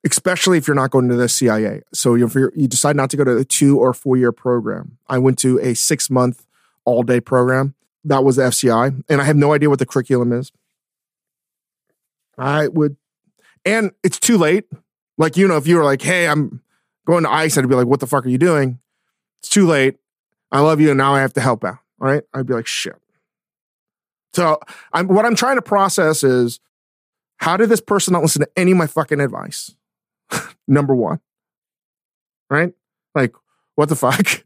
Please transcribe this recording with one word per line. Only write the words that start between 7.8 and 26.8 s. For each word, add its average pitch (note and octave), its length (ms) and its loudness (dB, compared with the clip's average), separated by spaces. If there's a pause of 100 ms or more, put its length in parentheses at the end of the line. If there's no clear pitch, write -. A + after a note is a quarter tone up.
That C#3 200 2
was C3+ 120 4
the C3 100 2
F - 80 0
C B2+ 160 0
I. A#2+ 220 0 (180)
And C#3+ 120 2
I - 20 -2
have D3 140 2
no C#3+ 160 2
idea D3 160 2
what C#3 100 0
the B2 60 -2
curriculum A#2+ 460 -2
is. B2 200 -6 (1900)
I C#3+ 300 -2
would, D3 280 -2 (680)
and G#3 260 -2 (120)
it's - 160 -4
too A#3 180 2
late. F3 280 2 (520)
Like, D#3+ 200 0
you G3 100 4
know, E3 100 2
if C#3+ 100 -2
you F3 100 4
were D#3 80 2
like, C#3 160 0
"Hey, F3 260 0
I'm D3+ 340 -4 (440)
going E3 180 2
to A#2 80 -2
ice," D#3 260 0
I'd C3 120 0
be C3 60 4
like, B2 120 2
"What C3+ 140 0
the C3 60 -8
fuck C3 180 -2
are B2+ 40 -4
you B2+ 80 0
doing?" C#3 420 0 (600)
It's - 100 -18
too G3+ 160 2
late. C#3 320 2 (540)
I C#3 80 0
love D3+ 220 2
you, D3+ 80 4
and C3+ 80 2
now C#3 180 2
I C#3 60 2
have C3 120 -2
to C3+ 80 -4
help A#2 220 -2
out, F#2+ 160 -8 (180)
right? C3+ 260 -2 (100)
I'd C3 120 -8
be B2+ 80 -4
like, A2+ 140 -6
"Shit." - 300 -10 (1400)
So E3 260 0 (320)
I'm, F3+ 160 -2
what G3+ 180 2
I'm A#3 100 2
trying B3+ 220 -2
to A#3 40 -2
process F#3 640 0
is, B2 360 0 (760)